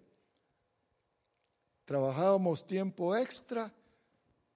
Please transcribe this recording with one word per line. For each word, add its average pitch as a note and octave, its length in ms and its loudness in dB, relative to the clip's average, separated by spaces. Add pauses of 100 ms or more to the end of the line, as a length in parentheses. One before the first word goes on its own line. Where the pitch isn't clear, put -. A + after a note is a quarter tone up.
(1800)
trabajábamos D#3 840 2
tiempo F#3 480 -2
extra A3+ 600 -4 (800)